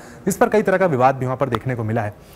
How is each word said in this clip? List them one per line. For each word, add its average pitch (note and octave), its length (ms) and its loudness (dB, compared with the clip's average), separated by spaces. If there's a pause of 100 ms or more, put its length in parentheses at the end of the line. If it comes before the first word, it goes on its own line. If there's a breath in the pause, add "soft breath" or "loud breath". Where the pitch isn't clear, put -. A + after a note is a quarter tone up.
(280 loud breath)
इस G3 80 -2
पर A#3+ 120 2
कई G#3+ 140 2
तरह F#3+ 160 0
का F#3+ 80 2
विवाद C3+ 300 2
भी C3 100 -4
वहां B2+ 100 -4
पर C3+ 120 -2
देखने A#2 260 -4
को A#2 100 -6
मिला A2 180 -2
है। G#2+ 120 -8 (220 loud breath)